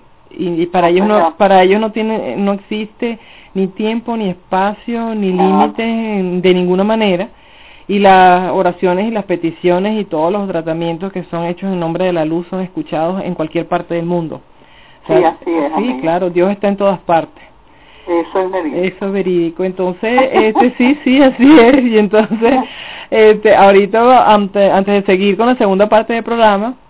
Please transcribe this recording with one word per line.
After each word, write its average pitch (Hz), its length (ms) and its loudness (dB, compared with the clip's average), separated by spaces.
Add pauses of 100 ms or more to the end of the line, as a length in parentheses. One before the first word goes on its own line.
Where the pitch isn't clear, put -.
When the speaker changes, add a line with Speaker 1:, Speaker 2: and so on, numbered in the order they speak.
(300)
Speaker 1:
y, 175 320 -6
y 175 40 0
para 175 240 0
Speaker 2:
No, 170 40 2
Speaker 1:
ellos 190 140 2
no, 214 100 2
Speaker 2:
señor. 165 200 2
Speaker 1:
para 190 260 4
ellos 196 160 2
no 220 140 -4
tiene, 214 440 -6
no 202 160 -2
existe 214 640 -8 (360)
ni 190 140 -2
tiempo, 226 500 -4
ni 208 120 -4
espacio, 208 840 -4
ni 196 160 -2
Speaker 2:
Claro. 185 180 0
Speaker 1:
límites 196 360 0
en, 208 560 -4
de 185 120 2
ninguna 180 300 0
manera. 214 460 -2 (580)
Y 202 120 -2
las 185 520 4
oraciones 180 560 -2
y 233 40 -4
las 208 140 -6
peticiones 175 760 -2
y 202 60 -4
todos 160 260 -2
los 202 160 -4
tratamientos 165 680 -6
que 180 120 -8
son 170 200 -6
hechos 180 260 -6
en 180 80 -4
nombre 170 260 -4
de 180 80 0
la 160 120 -2
luz 165 240 -4
son 190 120 -6
escuchados 170 600 -6
en 180 120 -6
cualquier 160 320 -6
parte 170 260 -6
del 170 120 -4
mundo. 165 360 -6 (640)
O - 40 -14
sea, 160 100 0
Speaker 2:
Sí, 359 60 4
así - 340 -2
es, 147 80 -2
Speaker 1:
sí, 156 100 -4
Speaker 2:
amiga. 254 260 -4
Speaker 1:
claro, 175 280 -2
Dios 175 200 0
está 202 200 -4
en 196 80 -2
todas 196 240 -2
partes. - 420 -2 (640)
Speaker 2:
Eso 170 320 -2
es 185 120 -4
verídico. 175 320 -4
Speaker 1:
Eso 185 220 -6
es 196 60 -4
verídico. 180 520 -2
Entonces, 185 580 -2 (120)
este, 220 440 2
sí, 254 260 2
sí, 262 180 2
así 262 380 6
es. 247 240 6
Y 226 140 2
entonces, 214 640 2 (240)
Speaker 2:
<laughs> - 260 -18
Speaker 1:
este, 214 460 4
ahorita, 202 760 4
ante-, 202 380 0
antes 196 220 0
de 202 180 0
seguir 190 260 0
con 226 100 0
la 247 80 2
segunda 202 320 2
parte 220 260 0
del 226 100 -4
programa, 226 520 0 (140)